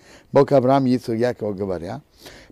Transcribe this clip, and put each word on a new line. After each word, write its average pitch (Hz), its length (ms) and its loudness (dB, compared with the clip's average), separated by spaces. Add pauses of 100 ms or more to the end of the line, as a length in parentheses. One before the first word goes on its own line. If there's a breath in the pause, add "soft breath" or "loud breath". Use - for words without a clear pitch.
(320 soft breath)
Бог 139 200 4
Авраам, 135 360 2
Ицхак, 123 300 -2
Яков, 110 380 -4
говоря, 95 460 -8 (500 loud breath)